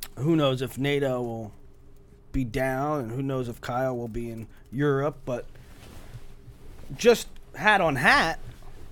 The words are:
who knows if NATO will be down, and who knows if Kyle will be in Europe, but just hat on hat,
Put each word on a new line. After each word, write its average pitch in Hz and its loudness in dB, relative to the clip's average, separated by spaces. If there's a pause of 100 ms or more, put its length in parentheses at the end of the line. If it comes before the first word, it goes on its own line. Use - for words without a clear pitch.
(160)
who 147 2
knows 135 4
if 123 -6
NATO 139 2
will 113 -6 (800)
be 135 0
down, 135 0
and 113 -6
who 131 -4
knows 131 -2
if 117 -10
Kyle 127 -2
will 120 -6
be 117 -6
in 113 -10 (240)
Europe, 143 0
but 120 -4 (1500)
just 220 6 (260)
hat 196 6
on 156 4
hat, 175 6 (520)